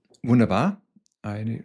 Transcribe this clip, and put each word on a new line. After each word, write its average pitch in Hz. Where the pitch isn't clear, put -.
wunderbar, 120
eine 107